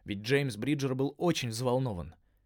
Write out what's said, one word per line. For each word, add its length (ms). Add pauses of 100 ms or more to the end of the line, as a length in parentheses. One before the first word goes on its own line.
ведь 140
Джеймс 360
Бриджер 380
был 240
очень 300
взволнован. 680 (320)